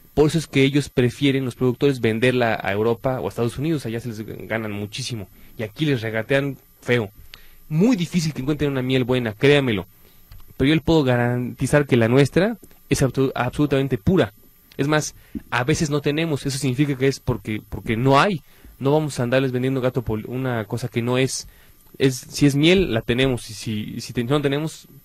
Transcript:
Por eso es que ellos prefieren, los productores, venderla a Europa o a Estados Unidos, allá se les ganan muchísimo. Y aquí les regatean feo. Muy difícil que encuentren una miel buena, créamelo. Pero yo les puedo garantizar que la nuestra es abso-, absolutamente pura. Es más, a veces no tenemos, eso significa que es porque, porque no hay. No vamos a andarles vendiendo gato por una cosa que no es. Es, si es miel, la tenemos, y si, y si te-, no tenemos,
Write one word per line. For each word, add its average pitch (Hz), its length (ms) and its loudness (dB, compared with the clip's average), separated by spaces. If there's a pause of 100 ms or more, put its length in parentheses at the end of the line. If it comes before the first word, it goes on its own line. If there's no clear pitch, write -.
(140)
Por 151 140 4
eso 165 100 0
es 147 80 -4
que 139 160 2
ellos 139 260 2
prefieren, 135 560 0
los 120 120 -6
productores, 127 440 0
venderla 117 640 2
a 95 100 -2
Europa 117 480 -2
o 78 60 -4
a - 20 -4
Estados 117 300 -4
Unidos, 156 260 -2
allá 113 160 -6
se 123 80 -10
les 110 160 -10 (240)
ganan 107 240 -4
muchísimo. 104 560 -8 (300)
Y 117 40 -8
aquí 110 220 -6
les 139 180 0
regatean 131 540 -2 (240)
feo. 120 300 0 (580)
Muy 190 280 4
difícil 165 360 -2
que 131 100 -8
encuentren 143 280 -2
una 135 120 -2
miel 131 220 0
buena, 120 300 0
créamelo. 139 520 2 (680)
Pero 135 120 2
yo 156 60 4
les 160 100 0
puedo 160 200 4
garantizar 123 840 0
que 139 100 4
la 113 120 4
nuestra 165 480 4 (320)
es 135 140 0
abso-, 131 320 0
absolutamente 135 640 0
pura. 170 340 2 (460)
Es 139 100 0
más, 151 260 0 (360)
a 123 140 0
veces 151 260 0
no 147 100 0
tenemos, 151 460 -2
eso 135 120 -4
significa 139 380 0
que 135 120 0
es - 120 -2
porque, 107 480 -4
porque 107 280 -4
no 135 240 4
hay. 180 220 0 (360)
No 135 140 0
vamos 151 260 0
a 127 60 -2
andarles 131 280 2
vendiendo 131 280 -2
gato 127 220 -2
por 110 240 -4
una 123 380 -4
cosa 120 240 -6
que 117 140 -4
no 123 160 0
es. - 280 -2 (520)
Es, 135 180 2
si - 300 0
es 139 80 4
miel, 165 400 4
la 113 80 0
tenemos, 123 480 0
y 104 40 -14
si, 107 420 -8
y - 40 -8
si - 140 -12
te-, 120 100 -2
no 143 160 0
tenemos, 143 460 -4 (180)